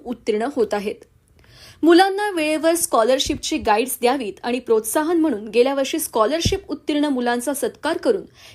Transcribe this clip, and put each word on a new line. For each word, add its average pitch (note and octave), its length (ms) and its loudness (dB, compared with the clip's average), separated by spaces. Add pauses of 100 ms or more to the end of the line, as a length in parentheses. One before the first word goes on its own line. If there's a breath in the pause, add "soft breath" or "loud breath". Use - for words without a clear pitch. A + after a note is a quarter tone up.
उत्तीर्ण A3+ 500 -4
होत A3+ 180 2
आहेत. G#3 220 -6 (880 loud breath)
मुलांना F#4+ 460 4
वेळेवर D#4 460 0
स्कॉलरशिपची C#4+ 840 0
गाईड्स A3 440 0
द्यावीत A#3+ 320 0 (100)
आणि B3 160 -4
प्रोत्साहन C4+ 580 0
म्हणून A#3+ 300 0
गेल्या A#3+ 260 2
वर्षी C#4 260 -2
स्कॉलरशिप D#4+ 720 -2
उत्तीर्ण D4 340 -2
मुलांचा B3 480 -2
सत्कार C#4 440 -4
करून G#3+ 240 0 (340 loud breath)